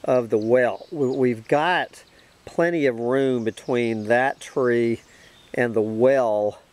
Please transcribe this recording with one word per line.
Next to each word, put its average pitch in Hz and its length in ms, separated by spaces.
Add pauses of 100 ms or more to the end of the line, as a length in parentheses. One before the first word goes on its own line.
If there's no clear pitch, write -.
of 123 260
the 113 80
well, 113 540
we, 143 160
we've 127 400
got 156 560 (420)
plenty 170 420
of 117 120
room 127 440
between 113 640
that 123 340
tree 120 640 (520)
and 120 220
the 110 60
well 110 800 (140)